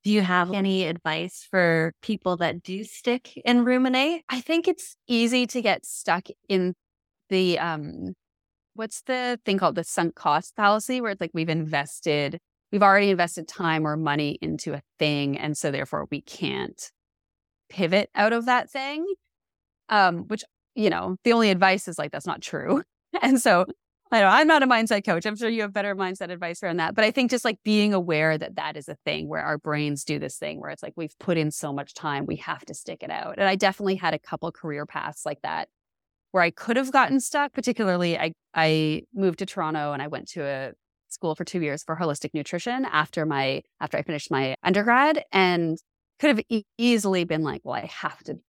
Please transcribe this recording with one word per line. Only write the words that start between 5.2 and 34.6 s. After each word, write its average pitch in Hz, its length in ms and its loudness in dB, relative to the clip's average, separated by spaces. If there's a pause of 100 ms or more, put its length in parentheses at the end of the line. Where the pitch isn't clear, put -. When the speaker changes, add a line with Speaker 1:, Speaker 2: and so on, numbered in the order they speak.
Speaker 2:
to 254 140 -6
get 208 240 0
stuck - 420 -4 (220)
in 185 260 2 (540)
the, 185 300 2
um, 165 540 -6 (600)
what's 220 280 -10
the 247 420 -4
thing 196 140 2
called? 160 160 2
The 165 100 -2
sunk 170 300 -2
cost - 400 0
fallacy, 214 460 2
where 226 100 -4
it's 202 100 -6
like, 165 120 -4
we've 165 160 0
invested, 156 920 -2 (320)
we've 208 120 4
already 202 280 6
invested 170 360 0
time 160 400 0
or 151 100 -2
money 147 440 -2
into 156 320 -6
a 143 80 -8 (180)
thing, 143 380 0
and 151 200 -4
so 156 140 -2
therefore 147 400 -6
we 143 100 -8
can't - 680 -8 (800)
pivot 185 460 0
out 214 180 2
of 233 120 -2
that 247 260 2
thing. 285 340 -6 (840)
Um, 185 380 4
which, 214 160 -6 (320)
you 214 140 2
know, 170 340 -2
the 233 100 4
only 226 180 6
advice 190 360 4
is, 170 120 -8
like, 151 120 -6
that's 147 160 -8
not - 140 -6
true. 160 460 -2
<laughs> - 60 -20 (300)
And 262 180 6
so, 185 240 6 (460)
I 226 100 6
don't, 196 100 8
I'm 294 160 8
not 311 160 8
a 269 40 4
mindset 226 380 2
coach. 175 200 0
I'm 214 120 -2
sure 233 120 -2
you 226 140 0
have 202 100 -6
better 202 220 -2
mindset 190 360 -6
advice 175 320 -8
around 170 140 -2
that. 170 180 -2
But 220 100 6
I 214 60 2
think 247 200 2
just, 247 140 -2
like, 220 180 0
being 208 300 4
aware 160 440 2
that 156 200 -8
that 151 200 -6
is 147 120 -14
a 151 160 -12
thing 151 240 -4
where 156 120 -4
our 151 160 -2
brains 147 480 -2
do 143 140 -4
this 143 180 -8
thing 151 220 -8
where 151 120 -12
it's - 120 -14
like, - 140 -12
we've 160 220 -10
put 175 180 0
in 151 140 0
so 147 220 -8
much 143 220 -10
time, 143 320 -4
we 156 100 -4
have 156 280 -8
to - 100 -16
stick - 280 -14
it - 80 -10
out. - 280 -8
And 196 80 2
I 190 80 2
definitely 190 400 0
had 175 180 -2
a 156 60 -4
couple - 320 -8
career 147 340 -8